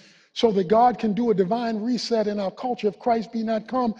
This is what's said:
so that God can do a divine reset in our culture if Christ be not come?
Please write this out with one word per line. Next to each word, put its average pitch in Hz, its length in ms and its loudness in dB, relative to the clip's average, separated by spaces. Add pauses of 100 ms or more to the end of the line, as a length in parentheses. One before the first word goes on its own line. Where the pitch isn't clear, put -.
(340)
so 240 180 2
that 185 160 0
God - 320 4
can 214 140 0
do 233 180 0
a - 20 2
divine 214 480 0
reset 220 460 -2
in 208 120 -4
our 190 120 -2
culture 240 360 -4
if 196 120 -2
Christ 226 320 -2
be 226 120 -4
not 220 240 -2
come? 247 320 -2